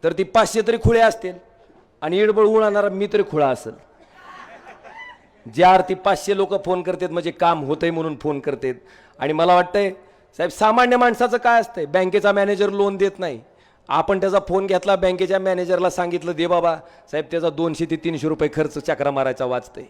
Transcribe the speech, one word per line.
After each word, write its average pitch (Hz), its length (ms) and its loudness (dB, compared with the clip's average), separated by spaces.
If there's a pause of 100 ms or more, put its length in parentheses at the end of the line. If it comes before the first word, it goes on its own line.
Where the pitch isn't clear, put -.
तर 170 100 0
ती 190 100 -2
पाचशे 220 440 0
तरी 233 100 2
खुळे 226 220 2
असतील 220 340 2 (680)
आणि 165 160 -2
इडबळ 214 260 4
उडवणारा 208 460 4
मी 196 240 -4
तरी 202 180 2
खुळा 147 160 2
असेल. 120 260 -4 (1800)
ज्या 180 180 6
अर्थी 185 200 4
पाचशे 196 420 0
लोक 196 300 -2
फोन 180 160 -2
करतात, 175 280 -4
म्हणजे 170 220 -4
काम 170 320 0
होतंय 160 280 -2
म्हणून 160 300 -6
फोन 147 180 -4
करतात. 131 340 -6 (460)
आणि 143 140 -2
मला 170 220 4
वाटतंय 185 340 2 (480)
साहेब, 175 120 -2
सामान्य 247 480 2
माणसाचं 240 400 2
काय 233 240 4
असतंय, 165 240 -6
बँकेचा 185 460 0
मॅनेजर 202 380 0
लोन 196 280 -2
देत 196 220 0
नाही, 139 220 -8 (480)
आपण 165 300 0
त्याचा 190 200 0 (100)
फोन 196 180 0
घेतला, 190 280 2
बँकेच्या 185 440 0
मॅनेजरला 180 500 0
सांगितलं, 175 420 -4
"दे 165 160 -2
बाबा," 170 280 2 (360)
साहेब, 151 200 -4
त्याचा 170 180 -2
दोनशे 160 360 -4
ते 165 100 -4
तीनशे 160 320 -4
रुपये 151 280 0
खर्च 151 220 -2
चक्रा 139 340 -2
मारायचा 131 340 -2
वाचतंय. 123 440 -6